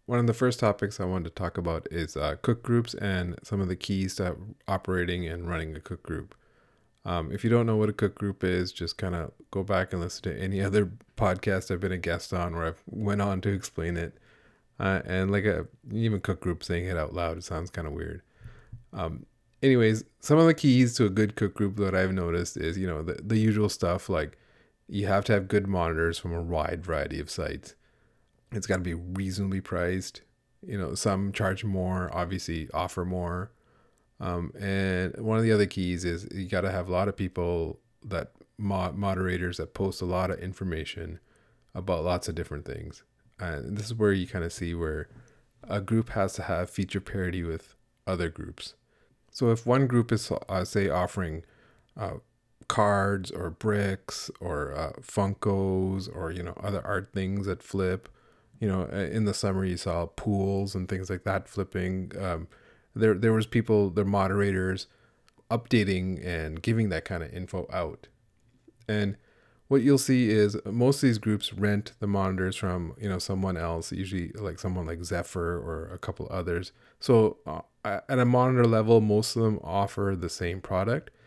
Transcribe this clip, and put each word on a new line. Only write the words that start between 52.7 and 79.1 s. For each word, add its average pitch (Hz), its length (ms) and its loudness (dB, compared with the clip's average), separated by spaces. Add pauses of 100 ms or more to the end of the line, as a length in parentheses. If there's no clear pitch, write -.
or 85 180 -6
bricks 101 920 -2
or, 73 340 -6
uh, 76 280 -6
Funkos 95 1120 0
or, 82 160 -6
you 90 120 -6
know, 85 180 -8
other 98 240 -4
art 98 280 -4
things 98 340 -2
that 92 140 -4
flip, 92 460 -2 (520)
you 110 100 0
know, 95 240 0
uh, 92 240 -2
in 110 80 2
the 101 80 2
summer 95 320 0
you 90 120 -2
saw 85 280 -2
pools 98 720 -2
and 92 120 -4
things 95 220 -6
like 92 140 -6
that 98 260 -2
flipping. 92 680 -4
Um, 87 300 -4 (480)
there, 107 200 6
there 110 180 4
was 110 140 2
people, 107 420 4
their 95 160 2
moderators, 95 800 2 (640)
updating 95 760 2
and 80 360 -4
giving 113 280 2
that 80 160 -2
kind 85 180 -6
of 67 100 -10
info 90 380 -6
out. 87 360 -4 (800)
And 104 300 0 (500)
what 139 140 4
you'll 135 160 6
see 127 320 4
is 107 260 6 (100)
most 120 320 4
of 139 100 4
these 113 100 6
groups 104 360 0
rent 101 460 0
the 104 80 -2
monitors 95 480 0
from, 90 440 -2
you 104 100 -4
know, 92 100 -2
someone 95 380 -2
else, 82 340 -4
usually, 92 440 -4
like, 95 240 -6
someone 90 260 -2
like 85 180 -6
Zephyr 85 540 -4
or 80 340 -8
a 90 60 -12
couple - 320 -8
others. 90 420 -4 (280)
So, 113 380 6 (100)
uh, 78 140 -8 (220)
a-, 101 240 -4
at 131 120 2
a 123 60 6
monitor 123 400 6
level, 113 360 8
most 107 340 2